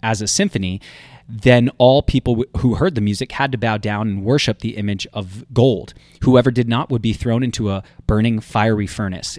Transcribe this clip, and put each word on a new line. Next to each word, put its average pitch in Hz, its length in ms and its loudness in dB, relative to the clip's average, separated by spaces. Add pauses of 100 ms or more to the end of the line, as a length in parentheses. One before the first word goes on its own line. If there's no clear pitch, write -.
as 113 200 -2
a - 40 -4
symphony, 98 540 -2 (480)
then 120 500 4
all 131 240 6
people 127 320 0
w-, 113 240 -4
who 117 160 2
heard 151 220 0
the 107 40 -2
music 104 320 -2
had 139 200 -2
to 123 60 -2
bow 110 200 -2
down 104 300 -4
and 98 160 -4
worship 123 340 0
the - 180 -8
image 101 360 -4
of 101 420 -12
gold. 117 400 2 (280)
Whoever 127 280 6
did 120 180 0
not 117 220 -2
would 120 100 -2
be 107 120 0
thrown 117 320 -2
into 110 260 -4
a 95 140 -6 (240)
burning 110 320 2
fiery 107 480 0
furnace. - 500 -8